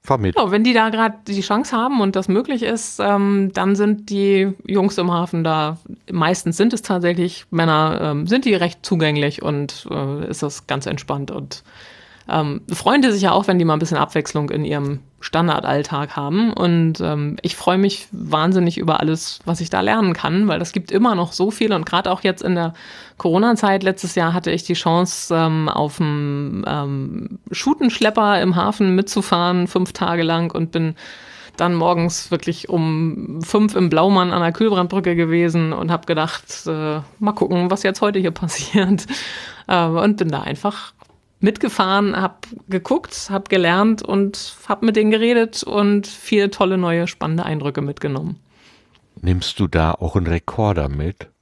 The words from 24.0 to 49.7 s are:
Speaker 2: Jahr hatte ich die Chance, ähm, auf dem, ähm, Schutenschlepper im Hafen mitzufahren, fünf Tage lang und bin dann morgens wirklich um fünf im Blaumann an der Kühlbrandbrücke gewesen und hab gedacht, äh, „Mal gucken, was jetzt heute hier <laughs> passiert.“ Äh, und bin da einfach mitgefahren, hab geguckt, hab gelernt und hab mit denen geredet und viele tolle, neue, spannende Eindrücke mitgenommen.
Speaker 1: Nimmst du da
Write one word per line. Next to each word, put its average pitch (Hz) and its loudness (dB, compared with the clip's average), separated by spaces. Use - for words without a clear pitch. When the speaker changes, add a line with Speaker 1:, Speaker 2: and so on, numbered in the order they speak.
Speaker 2:
Jahr 170 2
hatte 170 -2
ich 165 -2
die 175 -2
Chance, 170 0
ähm, 160 2
auf 147 -2
dem, 147 -2
ähm, 139 -6
Schutenschlepper 214 2
im 180 2
Hafen 190 2
mitzufahren, 180 2
fünf 180 -2
Tage 170 -2
lang 165 0
und 165 -2
bin 160 -2
dann 175 2
morgens 170 0
wirklich 170 -4
um 160 -2
fünf 208 2
im 180 2
Blaumann 180 4
an 180 0
der 165 2
Kühlbrandbrücke 180 0
gewesen 165 2
und 160 -4
hab 170 -2
gedacht, - -4
äh, 156 -4
„Mal 208 0
gucken, 180 0
was 196 -2
jetzt 190 -2
heute 202 2
hier 180 0
<laughs> - -12
passiert.“ 185 0
Äh, 175 2
und 170 2
bin 180 0
da 143 -4
einfach - -6
mitgefahren, 202 2
hab - -4
geguckt, 190 -4
hab 196 -4
gelernt 190 4
und - -2
hab 202 -2
mit 226 2
denen 214 4
geredet 226 2
und 202 2
viele 202 0
tolle, 190 2
neue, 170 0
spannende 160 -4
Eindrücke 143 -4
mitgenommen. 143 -6
Speaker 1:
Nimmst 90 0
du 101 2
da 80 2